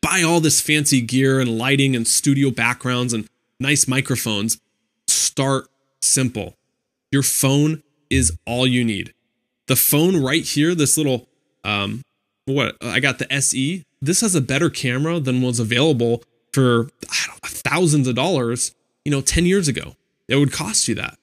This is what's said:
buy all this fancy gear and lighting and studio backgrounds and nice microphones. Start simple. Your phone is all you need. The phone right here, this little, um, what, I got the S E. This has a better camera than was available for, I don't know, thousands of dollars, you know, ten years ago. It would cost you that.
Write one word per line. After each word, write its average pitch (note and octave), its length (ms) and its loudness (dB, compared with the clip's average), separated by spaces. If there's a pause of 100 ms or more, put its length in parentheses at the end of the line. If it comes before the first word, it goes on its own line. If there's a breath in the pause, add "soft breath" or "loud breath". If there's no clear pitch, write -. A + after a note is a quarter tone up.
buy F3+ 220 0
all E3+ 180 2
this D#3 200 2
fancy D3 400 2
gear C3 400 0
and A#2 180 -2
lighting C3+ 380 2
and A#2 100 -2
studio C#3 440 2
backgrounds B2 640 -2
and A2 160 -6 (300)
nice C#3 300 0
microphones. A2+ 680 -2 (480)
Start C3+ 640 0 (320)
simple. B2 560 -2 (540)
Your C#3 120 2
phone D3 600 0 (260)
is E2 240 2 (140)
all B2 200 0
you B2 180 2
need. G#2 280 -4 (540)
The C3 100 0
phone E3 400 2
right C#3+ 280 0
here, D#3 300 0
this D3+ 220 0
little, C3+ 320 -2 (360)
um, G#2 380 -4 (440)
what, C3+ 340 -2
I A#2 200 -2
got C3+ 180 0
the - 140 -6
S C3+ 220 -2
E. D3 300 -2 (160)
This D3+ 220 0
has G#3 120 0
a E3 60 4
better C3+ 300 0
camera D3 500 -2
than B2+ 220 0
was B2 160 0
available A#2+ 640 2 (300)
for, B2 360 4 (220)
I - 160 -4
don't - 160 -16
know, - 60 -10
thousands D3 600 0
of B2+ 60 -2
dollars, B2 580 -2 (320)
you D3 60 -2
know, C#3 100 0
ten E3+ 260 0
years F#3 220 2
ago. G2 280 -6 (320)
It B2+ 80 2
would C#3+ 160 4
cost - 360 -2
you A2+ 60 0
that. - 280 -8